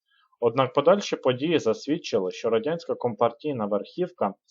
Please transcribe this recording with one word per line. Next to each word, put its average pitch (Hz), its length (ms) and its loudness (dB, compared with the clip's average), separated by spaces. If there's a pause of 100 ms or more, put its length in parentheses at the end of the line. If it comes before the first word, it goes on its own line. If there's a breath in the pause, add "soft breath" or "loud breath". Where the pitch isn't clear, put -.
(400)
Однак 123 340 2
подальші 170 420 2
події 135 440 0
засвідчили, 110 720 -2
що - 180 -4
радянська 123 460 -2
компартійна 120 720 -2
верхівка 104 680 -4 (160)